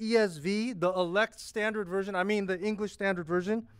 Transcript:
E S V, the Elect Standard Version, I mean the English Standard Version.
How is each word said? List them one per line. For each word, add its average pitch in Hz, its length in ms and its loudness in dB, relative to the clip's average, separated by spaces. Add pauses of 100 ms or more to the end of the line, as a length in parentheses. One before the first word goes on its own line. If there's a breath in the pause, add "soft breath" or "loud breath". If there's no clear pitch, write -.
E 220 160 2
S 196 220 4
V, 208 340 -2
the 175 180 2
Elect 185 480 0
Standard 214 500 -4
Version, 196 280 -2
I 180 80 2
mean 202 220 2
the 185 120 0
English 208 340 -2
Standard 185 340 -2
Version. 180 420 0 (120)